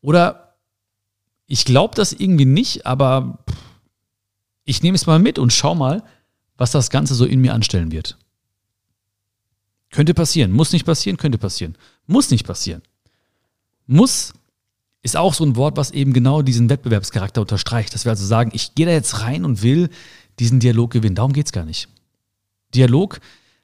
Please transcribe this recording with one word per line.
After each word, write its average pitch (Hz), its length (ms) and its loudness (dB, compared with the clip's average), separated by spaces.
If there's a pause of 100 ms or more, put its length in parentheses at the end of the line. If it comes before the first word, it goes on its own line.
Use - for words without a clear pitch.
Oder - 560 0 (880)
ich - 180 -2
glaub 143 300 2
das 202 180 0
irgendwie 185 320 2
nicht, 147 420 0
aber 131 580 -2 (1200)
ich - 180 -4
nehme 185 140 2
es - 100 -2
mal 160 120 6
mit 202 200 4
und 127 140 2
schau - 220 0
mal, 160 300 -2 (520)
was 120 160 -2
das 135 180 0
Ganze 139 240 -2
so 120 100 2
in - 160 0
mir 127 140 2
anstellen 90 380 -2
wird." - 260 -10 (1700)
Könnte 156 240 2
passieren, 143 380 0
muss 139 200 2
nicht 175 140 0
passieren, 170 300 -2
könnte 127 220 -2
passieren. 85 380 -8 (300)
Muss 240 240 2
nicht 113 160 0
passieren. - 360 -10 (1040)
Muss 170 480 2 (680)
ist 120 140 -4
auch 165 180 0
so 160 100 -2
ein 131 120 0
Wort, 139 200 -2
was 143 160 -4
eben 135 200 0
genau 135 300 2
diesen 120 260 2
Wettbewerbscharakter 110 720 -2
unterstreicht. 107 540 -4
Dass 113 100 -8
wir 120 60 -2
also 101 140 -4
sagen, 107 280 0
ich - 220 -10
gehe 160 120 0
da 175 60 0
jetzt 123 300 -2
rein 139 220 -4
und 113 180 -2
will 147 260 2 (500)
diesen 120 220 2
Dialog 117 320 2
gewinnen. 107 220 0
Darum 120 180 -2
geht's 147 200 -2
gar 87 120 -6
nicht. 78 240 -12 (840)
Dialog 127 440 2 (460)